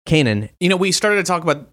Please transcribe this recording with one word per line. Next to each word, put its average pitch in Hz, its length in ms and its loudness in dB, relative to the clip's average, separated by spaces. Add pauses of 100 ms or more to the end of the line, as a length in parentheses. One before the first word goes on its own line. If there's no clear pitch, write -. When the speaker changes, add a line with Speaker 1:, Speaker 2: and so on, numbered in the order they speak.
Speaker 1:
Kanan. 110 500 2
Speaker 2:
You 180 120 0
know, 190 60 2
we 190 140 0
started 208 280 0
to 196 40 0
talk 175 220 -4
about 147 280 -4